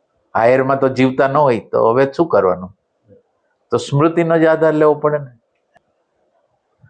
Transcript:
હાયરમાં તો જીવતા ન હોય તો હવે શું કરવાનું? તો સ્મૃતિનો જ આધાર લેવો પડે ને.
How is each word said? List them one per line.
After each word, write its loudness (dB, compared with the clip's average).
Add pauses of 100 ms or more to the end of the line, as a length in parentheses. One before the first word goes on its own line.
(340)
હાયરમાં 0
તો 0
જીવતા 0
ન -2
હોય 2 (120)
તો 2
હવે 0
શું -4
કરવાનું? -2 (960)
તો 0
સ્મૃતિનો -2
જ 2
આધાર 2
લેવો 2
પડે -4
ને. -16 (1600)